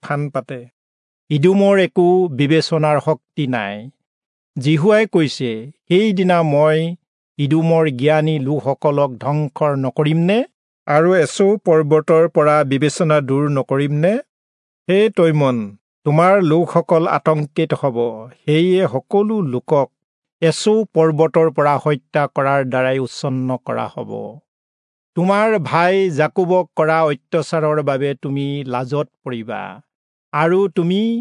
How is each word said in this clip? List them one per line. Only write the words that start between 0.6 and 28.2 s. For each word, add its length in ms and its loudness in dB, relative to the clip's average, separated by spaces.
ইদুমৰ 500 4
একো 480 2
বিবেচনাৰ 720 0
শক্তি 480 -4
নাই। 420 -6
জিহুৱাই 480 2
কৈছে, 680 -4
"সেইদিনা 560 2
মই 520 0
ইদুমৰ 520 2
জ্ঞানী 500 0
লোকসকলক 800 -2
ধ্বংস 460 -4
নকৰিমনে?" 800 0
আৰু 280 2
এছৌ 420 2
পৰ্বতৰ 720 2
পৰা 360 2
বিবেচনা 560 0
দূৰ 300 -2
নকৰিমনে? 640 -2
হে 200 2
তৈমন, 480 2
তোমাৰ 380 4
লোকসকল 680 2
আতংকিত 640 -2
হ'ব। 240 -2
সেয়ে 420 2
সকলো 540 -2
লোকক 460 -2
এছৌ 420 2
পৰ্বতৰ 680 2
পৰা 280 0
হত্যা 500 -2
কৰাৰ 360 0
দ্বাৰাই 360 -2
উচ্ছন্ন 640 -6
কৰা 220 -6
হ'ব। 240 -14
তোমাৰ 420 2
ভাই 520 0
জাকুবক 640 0
কৰা 280 0
অত্যাচাৰৰ 800 -2
বাবে 320 0
তুমি 540 -6